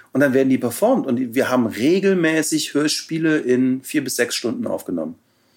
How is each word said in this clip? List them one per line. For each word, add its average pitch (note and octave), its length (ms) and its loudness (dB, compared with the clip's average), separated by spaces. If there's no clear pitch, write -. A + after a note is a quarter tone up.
und B2+ 80 0
dann C#3 120 4
werden C3+ 160 4
die C3 100 2
performt. C3+ 480 0
Und B2 280 -2
wir B2 140 2
haben B2 180 2
regelmäßig D#3+ 1080 0
Hörspiele D#3 640 0
in B2+ 440 0
vier D3+ 220 -4
bis B2+ 120 -6
sechs A#2 200 -2
Stunden - 300 -4
aufgenommen. E2+ 500 -6